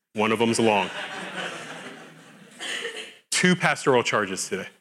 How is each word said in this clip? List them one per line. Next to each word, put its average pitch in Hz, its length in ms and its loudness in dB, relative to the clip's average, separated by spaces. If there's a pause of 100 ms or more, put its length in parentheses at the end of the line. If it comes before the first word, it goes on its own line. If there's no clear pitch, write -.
(120)
One 110 200 2
of 107 60 0
them's 117 220 2
long. 104 300 4 (1120)
<laughs> - 1300 -12
Two 180 260 4
pastoral 143 460 4
charges 101 440 -2
today. 95 220 -6 (120)